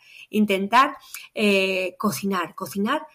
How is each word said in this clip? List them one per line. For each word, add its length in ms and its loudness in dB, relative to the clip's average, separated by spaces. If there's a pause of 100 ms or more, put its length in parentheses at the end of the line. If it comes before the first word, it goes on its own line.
(300)
intentar, 680 2 (360)
eh, 640 0
cocinar, 600 -2
cocinar 580 -4